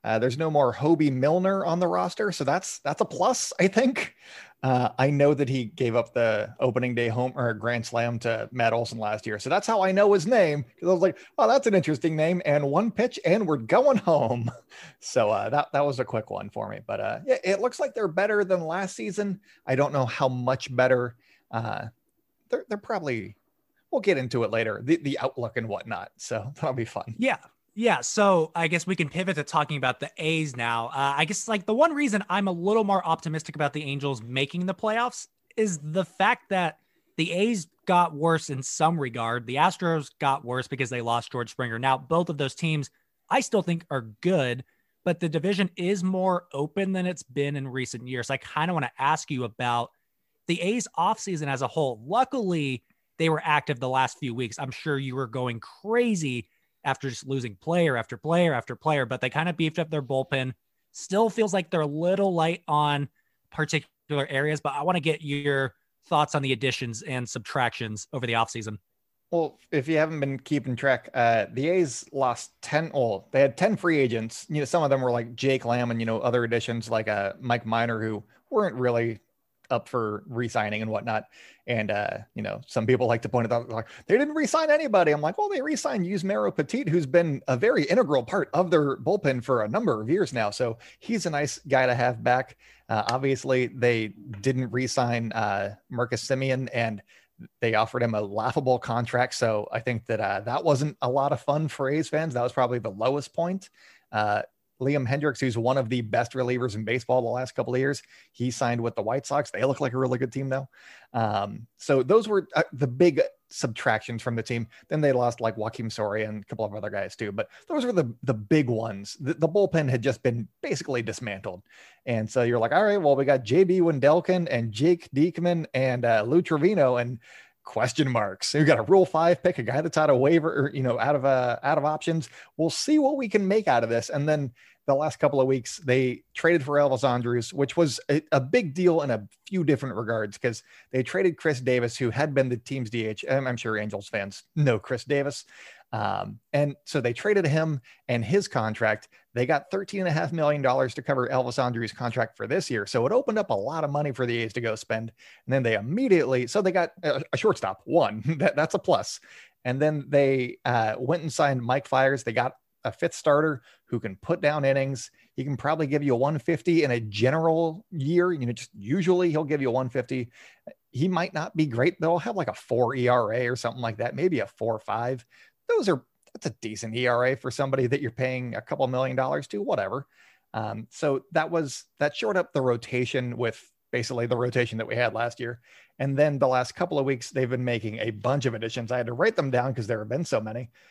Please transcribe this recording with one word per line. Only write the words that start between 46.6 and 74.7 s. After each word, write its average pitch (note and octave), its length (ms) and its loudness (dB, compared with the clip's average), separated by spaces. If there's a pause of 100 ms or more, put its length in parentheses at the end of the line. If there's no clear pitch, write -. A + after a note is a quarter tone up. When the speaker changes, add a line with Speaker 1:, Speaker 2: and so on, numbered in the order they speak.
Speaker 2:
than F#3 120 -2
it's F3+ 180 -6
been C#3+ 340 -4
in C3+ 100 -6
recent B2 400 -8
years. B2 220 -6
I C3+ 80 0
kinda E3 360 -2
wanna C3+ 240 -2
ask D3 320 0
you B2 140 -2
about A#2+ 480 -2 (560)
the E3+ 140 -2
A's G#3 260 -2 (100)
offseason F3 500 0
as C#3 140 -2
a B2+ 60 0
whole. B2+ 380 -2
Luckily, F3+ 800 -2 (340)
they E3 120 2
were D3+ 140 0
active D3 360 0
the C3 100 -4
last C3 280 0
few B2 160 -6
weeks. A#2+ 240 -6
I'm C3+ 140 -8
sure D3 260 -4
you C3+ 180 -6
were C3 120 -6
going B2 320 -6
crazy F#3+ 880 -2 (380)
after C3+ 240 -2
just B2 180 -10
losing A#2+ 300 -6
player E3 400 0
after A2+ 180 -6
player E3 380 0
after A#2+ 220 -6
player, D3 300 0
but B2 140 -4
they B2+ 100 -2
kinda D#3+ 220 -2
beefed D#3+ 280 -2
up D#3+ 100 -4
their D#3 120 -2
bullpen. C3 520 -2 (400)
Still G#3+ 360 0
feels G#3+ 240 0
like F#3 160 -2
they're E3 120 0
a D3+ 60 0
little F3+ 460 0
light E3 360 0
on D3 400 2 (420)
particular D3 800 -4
areas, D3 320 -2
but C#3+ 100 -4
I C#3+ 120 -6
wanna E3+ 180 2
get D#3 200 -2
your C#3+ 540 -2 (300)
thoughts D3+ 280 2
on D3 80 0
the C3 120 0
additions A#2+ 480 -4
and B2+ 260 -6
subtractions A2+ 840 -4
over B2+ 120 -6
the A#2 80 -2
offseason. A2 440 -2 (520)
Speaker 1:
Well, E3 300 -2 (120)
if D3 180 -2
you D#3+ 80 2
haven't D#3 240 0
been C#3 180 -4
keeping B2+ 380 -2
track, C3 360 0
uh, A#2 380 4
the C3 160 -2
A's F3 460 0
lost B2+ 480 -4
ten, D#3 320 -2
well, A2+ 400 0
they C3+ 80 6
had C#3 160 4
ten G3+ 180 4
free E3 240 2
agents. A2+ 480 -2
You D3+ 120 -2
know, C#3 60 0
some E3 180 2